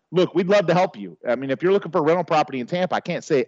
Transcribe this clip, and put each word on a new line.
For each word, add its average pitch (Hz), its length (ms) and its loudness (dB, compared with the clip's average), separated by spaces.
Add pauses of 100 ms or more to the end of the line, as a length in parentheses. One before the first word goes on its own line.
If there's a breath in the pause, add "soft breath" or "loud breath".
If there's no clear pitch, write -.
(120)
look, 170 220 2
we'd 180 140 0
love 196 180 4
to 165 80 2
help 180 240 0
you. 95 180 -12 (100)
I 120 100 0
mean, 135 160 -6
if 131 100 -4
you're 180 100 2
looking 196 200 0
for 175 80 0
a - 20 2
rental 170 220 2
property 147 360 0
in 120 60 -6
Tampa, 175 300 -4
I 104 40 -2
can't 156 240 -6
say, 131 240 0